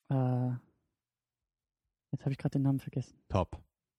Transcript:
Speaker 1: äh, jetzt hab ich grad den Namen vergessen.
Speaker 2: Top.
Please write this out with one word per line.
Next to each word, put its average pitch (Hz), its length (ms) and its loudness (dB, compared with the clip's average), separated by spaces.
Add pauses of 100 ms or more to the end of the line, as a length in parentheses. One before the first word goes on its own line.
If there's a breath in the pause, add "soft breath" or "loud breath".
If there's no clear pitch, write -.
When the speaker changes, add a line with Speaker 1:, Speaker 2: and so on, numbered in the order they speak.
Speaker 1:
äh, 127 400 2 (1600)
jetzt - 140 -6
hab 139 60 0
ich 139 60 -4
grad - 180 -2
den 139 80 2
Namen 135 160 4
vergessen. - 380 -8 (120)
Speaker 2:
Top. - 320 0 (380)